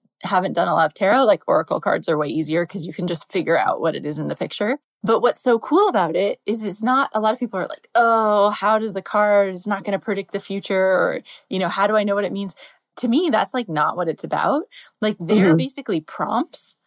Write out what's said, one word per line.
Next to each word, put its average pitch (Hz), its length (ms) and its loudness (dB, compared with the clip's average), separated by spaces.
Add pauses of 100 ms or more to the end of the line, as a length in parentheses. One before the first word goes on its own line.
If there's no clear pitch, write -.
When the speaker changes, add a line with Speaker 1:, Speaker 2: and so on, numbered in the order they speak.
(240)
Speaker 1:
haven't 185 300 -2
done 170 140 0
a 156 60 0
lot 160 120 2
of 151 80 -2
tarot, 233 320 2
like, 214 220 4
oracle 160 320 0
cards - 300 -2
are 156 80 0
way 147 100 -2
easier 156 380 -2
'cause 165 200 -8
you 185 80 -10
can 175 140 -6
just 170 240 -8
figure 165 260 0
out - 240 -2
what 156 140 -2
it - 100 -8
is 147 120 -6
in 147 100 -6
the 143 80 -6
picture. 214 440 -4 (240)
But 220 180 2
what's 233 200 0
so 233 180 2
cool 381 280 2
about 185 300 0
it 196 280 0
is 220 180 -2
it's 208 200 -6
not, 262 300 2
a 214 80 0
lot 214 120 2
of 254 60 -8
people 220 200 -4
are - 80 -4
like, - 280 -14
"Oh, 220 540 4
how 208 300 2
does 214 180 -4
a 190 40 -6
card, 202 540 2
it's 180 120 -10
not 196 180 -2
gonna 196 140 -2
predict 196 340 -6
the 196 80 -2
future," 190 420 -2
or, 185 380 2 (280)
you 190 100 -4
know, 175 100 0
"How 202 180 0
do 214 80 2
I 214 80 2
know 202 120 0
what 202 100 0
it 185 80 -4
means?" 196 220 -8 (420)
To 247 100 -4
me, 311 220 2
that's, 208 240 0
like, 240 160 -4
not 156 260 0
what 170 140 -2
it's 151 160 -6
about. 170 380 0 (380)
Like, 214 180 0
they're 185 320 4
Speaker 2:
Mm-hmm. 160 60 6
Speaker 1:
basically 220 440 -4
prompts - 720 -6 (120)